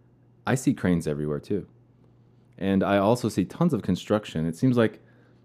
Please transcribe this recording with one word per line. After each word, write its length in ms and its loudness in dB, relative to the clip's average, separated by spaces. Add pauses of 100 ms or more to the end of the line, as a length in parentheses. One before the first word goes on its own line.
(480)
I 80 2
see 180 0
cranes 320 0
everywhere 360 -4
too. 260 -6 (880)
And 240 0
I 180 2
also 280 2
see 160 0
tons 300 0
of 80 -2
construction. 680 -2
It 80 -4
seems 220 2
like 240 2 (440)